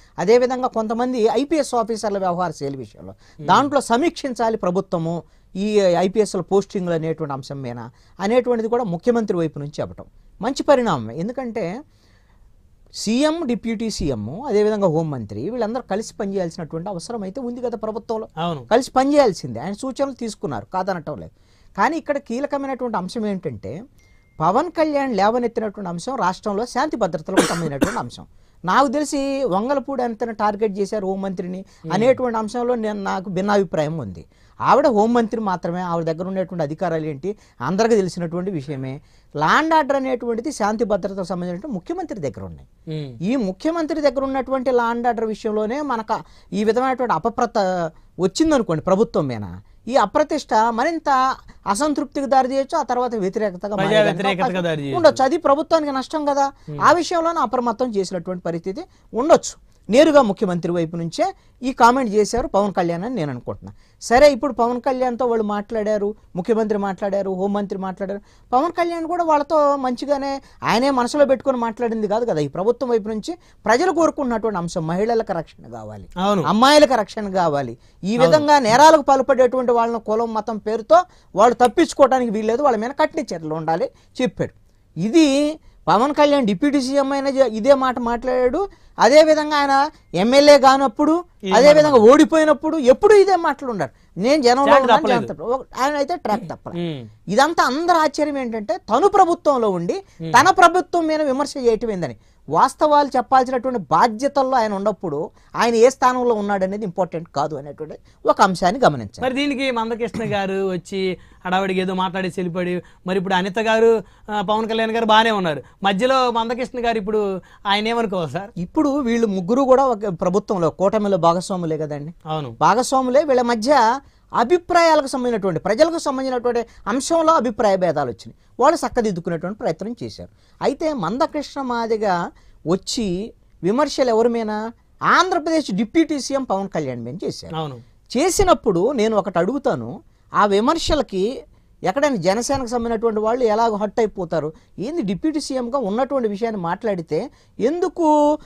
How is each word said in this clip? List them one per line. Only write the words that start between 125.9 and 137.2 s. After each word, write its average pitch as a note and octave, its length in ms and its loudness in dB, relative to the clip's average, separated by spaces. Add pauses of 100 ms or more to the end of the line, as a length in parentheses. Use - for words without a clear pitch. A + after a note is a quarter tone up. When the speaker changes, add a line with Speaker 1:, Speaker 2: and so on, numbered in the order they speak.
Speaker 1:
సంబంధించినటువంటి B3+ 640 -2 (220)
అంశంలో D#4+ 460 2
అభిప్రాయ A3+ 440 2
భేదాలు D3 340 0
వచ్చినాయి. - 520 -8
వాళ్ళు D#4 140 6
చక్కదిద్దుకునేటువంటి F#3 800 -4
ప్రయత్నం G#3 440 -6
చేశారు. G2+ 260 -14 (340)
అయితే C#4+ 300 -2
మందకృష్ణ C4+ 680 -4
మాదిగ A3 680 -2 (380)
వచ్చి F#3+ 640 -4 (300)
విమర్శలు C4 460 0
ఎవరి A3+ 200 2
మీద? A3+ 220 -2 (520)
ఆంధ్రప్రదేశ్ D#4+ 720 2
డిప్యూటీ D4 460 0
సీఎం C4+ 240 -4
పవన్ G3 240 -4
కళ్యాణ్ C3 320 -6
మీద A#2+ 140 -10 (100)